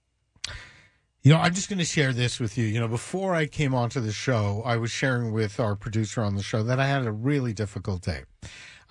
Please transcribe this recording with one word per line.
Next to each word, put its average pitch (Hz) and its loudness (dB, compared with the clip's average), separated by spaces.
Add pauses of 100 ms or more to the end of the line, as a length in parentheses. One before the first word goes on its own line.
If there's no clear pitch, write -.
(1200)
you 139 10
know, 165 8
I'm 170 2
just 190 -4
gonna 185 -2
share 135 2
this 120 0
with 113 -2
you. 117 2
You 110 0
know, 117 0
before 180 -2
I 156 2
came 147 0
onto 120 0
the 110 0
show, 107 0
I 117 2
was 113 -2
sharing 120 0
with 107 0
our 104 2
producer 110 -2
on 101 0
the 101 -2
show 107 0
that 127 0
I 135 2
had 139 2
a 110 -2
really 123 0
difficult 98 -4
day. 78 -4 (680)